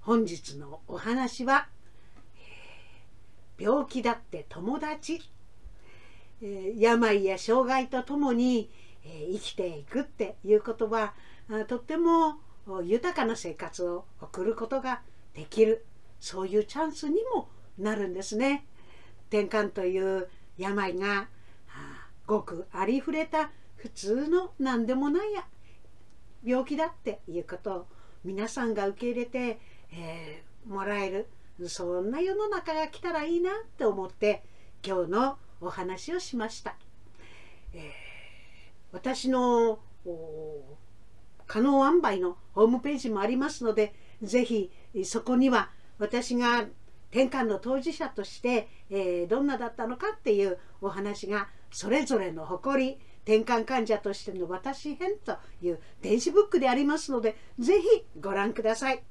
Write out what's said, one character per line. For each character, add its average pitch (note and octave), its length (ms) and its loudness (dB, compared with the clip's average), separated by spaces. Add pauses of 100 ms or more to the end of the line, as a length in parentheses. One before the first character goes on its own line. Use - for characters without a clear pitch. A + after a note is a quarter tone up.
本 A3+ 240 4
日 D#3+ 320 -6
の C#3+ 300 -12
お F3 120 -8
話 A#3+ 460 -2
は、 C#4 240 4 (1900)
え - 40 -6
ー、 - 20 -4
病 C4 220 4
気 B3+ 160 -4
だ A#3 100 2
っ - 60 -2
て - 300 -10
友 G#3 300 -4
達、 D4+ 440 -6 (1200)
え G3+ 340 -4
ー、 - 20 -6
病 A3 460 8
や F#3+ 140 4
障 A#3+ 280 6
害 C4 220 4
と B3+ 140 0
と C#4+ 160 -2
も C4+ 160 6
に、 A#3+ 360 4 (340)
え D#3 260 -8
ー、 - 20 0
生 G#3 60 -2
き - 160 -8
て E3+ 240 -2
い C#3+ 60 -12
く C4+ 180 -2
っ - 20 -2
て - 400 -4
い G3 100 6
う G#3 60 8
こ A3+ 140 -4
と G#3+ 160 0
は、 A3 240 0 (360)
あ、 G#3+ 140 0
と A#3+ 140 -2
っ B3 40 -6
て D#4 140 -2
も E4 420 6 (440)
豊 A#3+ 320 2
か C#4+ 100 2
な A3+ 100 2
生 E3 200 -6
活 E3+ 320 -6
を F3 180 -4 (160)
送 F3+ 240 -6
る A3 100 2
こ A3+ 120 -4
と C4 160 -2
が B3+ 180 -2 (320)
で D3+ 120 -12
き A3 200 6
る、 A3+ 220 4 (340)
そ - 220 -6
う - 40 0
い G3 120 2
う G#3+ 60 4
チ C4+ 140 -8
ャ D#4+ 60 2
ン D#4 80 -2
ス D4+ 160 -6
に F#4 140 2 (120)
も - 140 0 (300)
な G#3+ 160 0
る G3+ 140 -2
ん F3+ 40 -4
で F#3+ 100 -6
す G#3 140 -4
ね。 C#4 300 2 (600)
転 G#3 180 2
換 G#3 240 2
と F#3+ 160 -2
い F#3 120 2 (200)
う F3+ 100 -4 (300)
病 F#3+ 380 0
が、 G3 320 0 (420)
あ、 - 380 -12 (180)
ご G#3 160 2
く F3 300 -8
あ F#3 120 -2
り B3+ 160 4
ふ D4+ 100 -2
れ D#4 140 2
た D#4 260 2 (260)
普 - 120 -10
通 A#3+ 400 0
の F#4 300 2
何 B3+ 260 2
で B3 100 2
も C#4 140 2
な F4 160 4
い G#4+ 80 -2
や、 G4 140 -4 (1000)
病 B3+ 220 4
気 D4 100 -4
だ D#4 100 2
っ E4 80 -4
て - 320 -6
い F3 120 -4
う E3+ 60 -4
こ F3+ 120 -8
と F#3+ 180 -4
を F3 120 -6 (360)
皆 G3 260 -2
さ A#3+ 180 -2
ん A3+ 80 2
が G3+ 140 2
受 G3 120 -4
け B3 100 -2
入 A#3+ 100 -2
れ A#3+ 60 -2
て、 A#3+ 320 -2 (340)
え E3 500 -10 (240)
ー、 G#3 60 -10
も G3 120 -4
ら G3+ 200 0
え F#3 60 0
る、 G3 180 -2 (400)
そ F3+ 320 -2
ん G3+ 100 0
な C#4+ 100 -2
世 F#4+ 140 2
の G#4 140 0
中 F4 260 -2
が D#4 140 0
来 - 120 -12
た F4 120 -2
ら D4+ 120 0
い E4+ 120 2
い F4 40 4
な F4+ 120 2
っ - 20 -2 (220)
て C#4+ 80 -2
思 G3 220 2
っ - 40 -8
て、 - 340 2 (400)
今 F#3 200 2
日 D#3+ 60 -2
の C4 280 2 (220)
お F3 100 -6
話 F#3+ 440 -6
を F4+ 60 0
し - 160 -6
ま G#3+ 120 -2
し - 140 -10
た。 - 140 -8 (960)
え E3+ 60 -12
ー、 D#3+ 40 -10 (1120)
私 B3+ 360 -2
の、 A#3+ 500 6 (260)
お、 D#3 760 -8 (680)
可 G#3+ 140 0
能 C4+ 260 8
塩 E4 120 8
梅 G#3 200 4
の F3+ 200 0 (140)
ホ G#3 120 8
ー - 40 10
ム A#3+ 120 4
ペ C#4+ 120 0
ー C#4 60 -2
ジ B3 120 -2
も G#3 100 2
あ G3+ 60 2
り B3+ 100 2
ま C#4 140 2
す B3 140 -6
の A3 80 4
で、 G#3 220 2 (280)
ぜ A#3+ 220 4
ひ G#3+ 260 0 (340)
そ A3+ 160 -2
こ B3 160 2
に B3+ 140 8
は G#3+ 200 4 (280)
私 A#3+ 380 0
が A#3+ 300 4 (440)
転 B3+ 180 6
換 C4 160 2
の G#3 140 2
当 C4 220 2
事 D#4 120 -2
者 D4+ 160 -4
と G3+ 160 -4
し - 180 -10
て、 A#3+ 260 2 (220)
え F3+ 360 2
ー、 - 20 -8
ど B3+ 140 4
ん C#4+ 40 4
な C4+ 120 2
だ A#3+ 80 -2
っ - 100 -8
た A3+ 100 -2
の B3 100 -2
か G4+ 200 -2
っ - 40 -14
て G#3+ 140 4
い G3 120 4
う F3+ 120 0 (220)
お G3 80 -2
話 G3 380 -4
が、 G3+ 220 -2 (220)
そ G3+ 200 -4
れ C#4 140 4
ぞ A#3+ 140 2
れ F3+ 140 0
の D#3+ 140 -8
誇 C4 380 2
り、 C4+ 140 -2 (260)
転 A3 200 6
換 A3+ 200 2
患 B3 220 0
者 G#3+ 120 4
と G3 140 -2
し - 120 -8
て G#3 80 -6
の F3+ 160 -4
私 C4+ 480 -4
編 F#4+ 160 -2 (120)
と - 120 -2 (260)
い F3 80 2
う D#3+ 100 -2 (220)
電 A3+ 180 4
子 E4+ 100 2
ブ G4 120 10
ッ G#4 60 4
ク F4 120 4
で C4 80 6
あ B3 60 6
り C#4 100 4
ま D4 140 4
す D4 140 -4
の A#3+ 80 2
で、 G#3+ 160 2 (220)
ぜ F4 220 6
ひ E4+ 60 0 (340)
ご G3 120 -2
覧 G3 200 2
く A3+ 100 -4
だ A3 120 4
さ C4 180 2
い。 B3 180 0